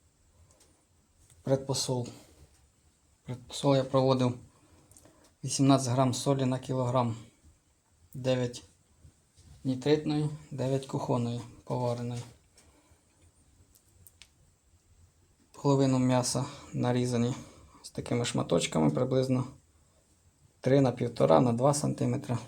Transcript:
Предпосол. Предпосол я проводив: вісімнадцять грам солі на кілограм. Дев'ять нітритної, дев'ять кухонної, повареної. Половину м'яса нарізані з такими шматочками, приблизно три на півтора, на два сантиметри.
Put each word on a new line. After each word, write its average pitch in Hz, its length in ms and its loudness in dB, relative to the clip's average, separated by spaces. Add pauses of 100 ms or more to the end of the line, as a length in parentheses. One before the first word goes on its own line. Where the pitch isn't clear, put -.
(1400)
Предпосол. 135 680 -2 (1160)
Предпосол - 520 0
я 131 80 4
проводив: 131 560 2 (1040)
вісімнадцять 135 480 2
грам 127 220 2
солі 135 320 0
на 127 140 -2
кілограм. 123 560 -2 (1000)
Дев'ять 127 500 -2 (1000)
нітритної, 151 680 0 (220)
дев'ять 135 340 -2
кухонної, 120 560 -4 (220)
повареної. 120 580 -6 (3250)
Половину 135 480 2
м'яса 127 460 2 (280)
нарізані 123 600 0 (460)
з - 80 -18
такими - 360 -4
шматочками, 156 640 0
приблизно 131 580 0 (1120)
три 135 200 4
на 127 100 4
півтора, 135 480 2
на 123 140 4
два 131 200 2
сантиметри. 123 640 -2 (100)